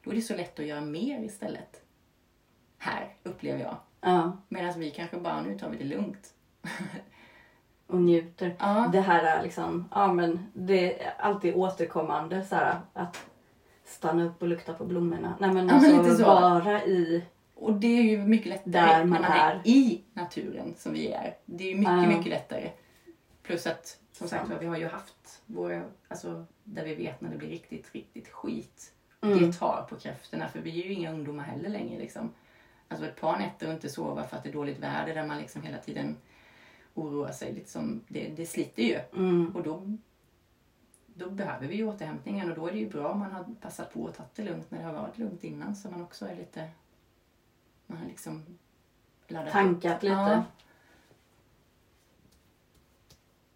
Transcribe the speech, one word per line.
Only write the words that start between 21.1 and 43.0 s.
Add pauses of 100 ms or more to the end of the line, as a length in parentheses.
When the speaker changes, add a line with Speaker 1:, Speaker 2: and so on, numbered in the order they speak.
Speaker 1:
är. (100)
Det
är
ju
mycket,
Speaker 2:
Ja.
Speaker 1:
mycket
lättare. (720)
Plus
att, (120)
som
sagt,
Speaker 2:
Sant.
Speaker 1:
vi
har
ju
haft
våra, (260)
alltså, (180)
där
vi
vet
när
det
blir
riktigt,
riktigt
skit. (280)
Speaker 2:
Mm.
Speaker 1:
Det
tar
på
krafterna,
för
vi
är
ju
inga
ungdomar
heller
längre,
liksom. (560)
Alltså,
ett
par
nätter
och
inte
sova
för
att
det
är
dåligt
väder,
där
man
liksom
hela
tiden (760)
oroar
sig.
Liksom,
det,
det
sliter
ju. (140)
Speaker 2:
Mm.
Speaker 1:
Och
då, (1120)
då
behöver
vi
ju
återhämtningen,
och
då
är
det
ju
bra